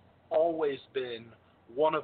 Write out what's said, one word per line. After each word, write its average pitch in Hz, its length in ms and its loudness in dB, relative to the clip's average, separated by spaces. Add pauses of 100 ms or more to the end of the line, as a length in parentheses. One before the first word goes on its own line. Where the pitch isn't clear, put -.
(300)
always 160 500 0 (140)
been 120 320 -6 (480)
one 156 220 2
of 147 80 -2